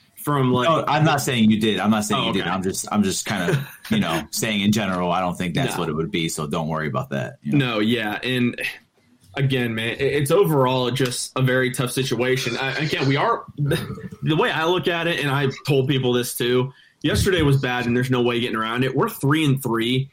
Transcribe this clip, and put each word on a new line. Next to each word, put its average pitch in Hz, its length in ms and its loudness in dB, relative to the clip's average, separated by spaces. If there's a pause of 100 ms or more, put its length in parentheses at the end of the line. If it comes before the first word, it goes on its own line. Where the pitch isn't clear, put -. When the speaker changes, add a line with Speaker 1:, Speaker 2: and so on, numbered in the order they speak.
(240)
Speaker 1:
from, 135 280 2
like, 123 160 2
Speaker 2:
No, 156 200 2
I'm 156 160 2
not 151 160 4
saying 117 300 4
you 107 100 2
did. 107 180 2
I'm 104 120 2
not 107 140 2
saying 104 160 -2
Speaker 1:
Oh, 117 80 -2
Speaker 2:
you - 40 -2
did. 95 100 0
Speaker 1:
okay. 90 80 -4
Speaker 2:
I'm 95 120 -2
just, 95 280 -4
I'm 104 120 2
just 92 240 -2
kinda, 135 420 -2 (220)
you 214 100 2
know, 82 260 -2
Speaker 1:
<laughs> - 40 -20
Speaker 2:
saying 107 320 -2
in 104 100 4
general, 92 400 0
I 90 80 2
don't 87 160 -2
think 87 180 -4
that's - 200 0
Speaker 1:
No. 90 60 -4
Speaker 2:
what 80 100 -2
it - 20 -4
would 80 180 -4
be. 82 200 -2
So 78 160 -4
don't 80 200 -4
worry 78 220 -4
about 67 220 -6
that. 65 320 -6
You 71 100 -4
know? 127 220 2
Speaker 1:
No, 107 60 0
yeah, 110 440 0
and 123 360 -2 (760)
again, 131 400 0
man, 113 160 -4
it, 120 100 -8
it's 139 300 0
overall 131 600 4
just 127 460 -2
a 127 60 2
very 127 280 2
tough 123 220 -2
situation. 127 640 -2
I, 131 160 -4
again, 147 340 -2
we 135 100 4
are, 208 280 0 (140)
the 143 760 -2
way 214 140 4
I 156 140 0
look 175 240 2
at 170 180 0
it, 170 140 0
and 143 100 0
I 139 180 2 (180)
told 135 200 2
people 127 260 2
this 123 220 0
too, 123 380 0 (300)
yesterday 180 400 2
was 139 180 4
bad, 123 260 -2
and 120 80 2
there's 123 160 0
no 123 120 2
way 120 180 0
getting 113 160 -4
around 113 260 -2
it. 131 140 -2
We're 208 140 0
three 151 340 0
and 135 180 2
three 120 500 -2